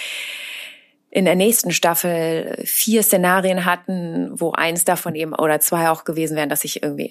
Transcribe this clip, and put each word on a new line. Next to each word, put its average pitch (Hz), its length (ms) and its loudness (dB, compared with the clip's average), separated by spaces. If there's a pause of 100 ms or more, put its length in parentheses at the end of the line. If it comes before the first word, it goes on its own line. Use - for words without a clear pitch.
(1120)
in 190 160 2
der 165 80 6
nächsten 190 380 2
Staffel 165 920 0
vier - 380 2
Szenarien 185 640 2
hatten, 175 640 -2
wo 165 200 -2
eins 165 320 0
davon 175 300 0
eben 156 200 -6
oder 156 260 2
zwei 165 300 2
auch 160 140 -2
gewesen 160 320 -2
wären, 151 120 0
dass 151 160 -4
ich - 180 -6
irgendwie 147 280 -4